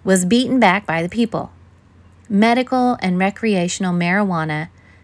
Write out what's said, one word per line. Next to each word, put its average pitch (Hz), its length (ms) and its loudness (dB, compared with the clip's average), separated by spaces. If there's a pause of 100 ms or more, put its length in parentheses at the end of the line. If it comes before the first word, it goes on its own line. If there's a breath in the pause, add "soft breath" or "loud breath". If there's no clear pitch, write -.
was 185 220 2
beaten 240 340 2
back 202 240 2
by 165 180 -2
the 175 60 -4
people. 226 420 -4 (760)
Medical 247 720 0
and 180 180 -2
recreational 190 760 -2
marijuana, 175 760 -2 (360 soft breath)